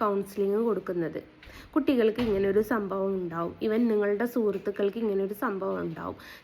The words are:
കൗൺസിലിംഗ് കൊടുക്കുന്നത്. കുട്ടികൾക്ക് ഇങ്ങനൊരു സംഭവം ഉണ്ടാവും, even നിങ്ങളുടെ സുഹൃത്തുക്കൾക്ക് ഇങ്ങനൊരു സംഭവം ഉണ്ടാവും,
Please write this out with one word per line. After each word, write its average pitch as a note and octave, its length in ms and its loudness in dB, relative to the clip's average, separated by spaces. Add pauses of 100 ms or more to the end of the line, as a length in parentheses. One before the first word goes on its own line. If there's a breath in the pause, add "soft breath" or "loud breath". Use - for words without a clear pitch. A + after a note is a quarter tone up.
കൗൺസിലിംഗ് G3+ 600 0
കൊടുക്കുന്നത്. F3 580 -2 (540 loud breath)
കുട്ടികൾക്ക് A#3+ 460 4
ഇങ്ങനൊരു G3 420 4
സംഭവം G3 520 0
ഉണ്ടാവും, E3+ 480 -4
even A3 260 2
നിങ്ങളുടെ G#3 380 2
സുഹൃത്തുക്കൾക്ക് G3+ 720 0
ഇങ്ങനൊരു G3+ 360 0
സംഭവം G3 460 -2
ഉണ്ടാവും, E3+ 360 -6 (280 loud breath)